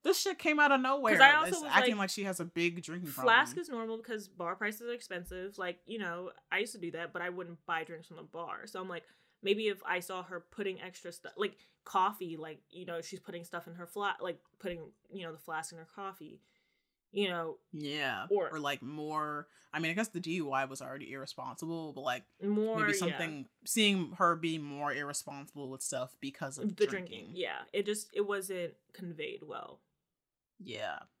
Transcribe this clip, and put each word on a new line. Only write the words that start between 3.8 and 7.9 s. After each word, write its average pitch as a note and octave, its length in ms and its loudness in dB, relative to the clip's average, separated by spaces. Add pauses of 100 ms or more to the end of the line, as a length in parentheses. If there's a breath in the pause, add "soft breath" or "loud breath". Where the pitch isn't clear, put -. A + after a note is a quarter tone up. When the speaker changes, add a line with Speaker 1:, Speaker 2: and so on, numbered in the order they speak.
Speaker 2:
because A3 300 -8
bar F3+ 280 -4
prices G#3+ 340 -4
are A#3+ 40 -2
expensive. F#3 640 -8
Like, F3+ 280 -4
you A3+ 140 -8
know, F3+ 320 -6 (200)
I F#3 80 2
used G#3+ 140 -2
to G#3 60 -14
do E3+ 120 -6
that, E3 220 -8
but F3 80 -4
I F3+ 80 -2
wouldn't F3 360 -10
buy D#3+ 180 -2
drinks E3 240 -14